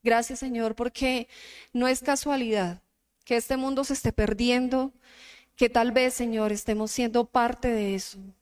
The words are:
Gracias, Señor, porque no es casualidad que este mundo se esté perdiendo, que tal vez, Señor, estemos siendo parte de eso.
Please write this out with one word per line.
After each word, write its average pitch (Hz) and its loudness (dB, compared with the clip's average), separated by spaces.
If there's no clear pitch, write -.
Gracias, 240 2
Señor, 226 -4
porque 247 -2
no 247 2
es 262 0
casualidad 240 0
que 240 0
este 262 -2
mundo 269 -2
se 277 -4
esté 233 -2
perdiendo, 247 2
que 240 2
tal 240 2
vez, 254 2
Señor, 220 -2
estemos 214 -2
siendo 240 0
parte 240 0
de 208 0
eso. 190 -10